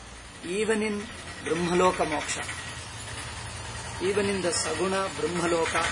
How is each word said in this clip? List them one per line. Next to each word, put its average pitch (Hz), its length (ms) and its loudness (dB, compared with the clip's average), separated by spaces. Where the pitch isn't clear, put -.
Even 208 360 2
in 208 180 0
Brahmaloka 175 600 4
Moksha, 151 380 -2
even 196 240 4
in 196 160 2
the 170 80 2
Saguna 180 560 2
Brahmaloka 165 600 2